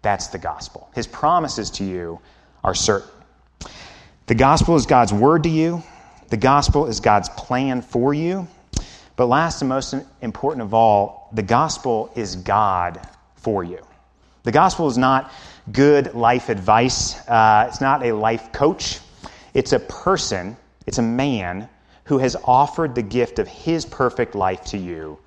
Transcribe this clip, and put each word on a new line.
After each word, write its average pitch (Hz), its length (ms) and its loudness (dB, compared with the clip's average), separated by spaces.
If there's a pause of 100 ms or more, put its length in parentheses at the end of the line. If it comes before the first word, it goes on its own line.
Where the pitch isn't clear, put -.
That's 101 260 -2
the - 100 -14
gospel. - 560 -12
His 113 140 -6
promises 151 640 -2
to - 120 -8
you 87 360 -8 (440)
are 95 120 0
certain. - 340 0 (1160)
The 117 80 2
gospel 147 400 4
is 127 100 2
God's 120 280 4
word 147 300 4
to 170 60 0
you. 160 340 0 (460)
The 120 80 -2
gospel 143 480 2
is 107 140 -6
God's 104 300 2
plan 127 520 -2
for 123 320 -2
you. 170 340 -4 (680)
But 123 100 2
last 151 360 0
and 135 80 -2
most 131 260 -4 (260)
important 131 400 -6
of 104 120 -6
all, 107 600 2
the 110 80 -4
gospel 117 760 -2
is 101 200 -8
God 90 640 0 (360)
for 98 280 -4
you. 87 160 -12 (640)
The 120 80 -2
gospel 170 360 4
is 120 100 0
not 131 340 2 (400)
good 143 420 4
life 120 360 0
advice. 110 800 0
Uh, 110 400 6
it's - 140 -8
not 135 240 0
a 120 60 0
life 110 400 -2
coach. - 480 -2 (540)
It's - 200 0
a 127 60 2
person, 110 760 -4 (300)
it's 117 140 -4
a - 20 0
man 113 640 -2 (360)
who 139 160 0
has 131 160 0 (100)
offered 139 480 2
the 120 80 -2
gift 117 380 -4
of 98 80 -2
his 160 380 -4
perfect 123 500 -4
life 95 300 -2
to - 120 -10
you 80 500 -10